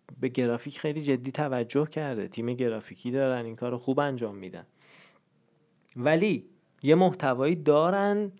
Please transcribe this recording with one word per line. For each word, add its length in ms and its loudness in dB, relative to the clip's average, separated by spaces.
به 80 -2
گرافیک 520 -2
خیلی 220 -4
جدی 300 -2
توجه 540 -2
کرده، 420 -6
تیم 260 -4
گرافیکی 560 -4
دارن، 340 0
این 120 -12
کار 140 -4
رو 80 -4
خوب 200 -2
انجام 360 -2
می‌دن. 320 -14
ولی 480 2
یه 120 6
محتوایی 640 4
دارن، 840 2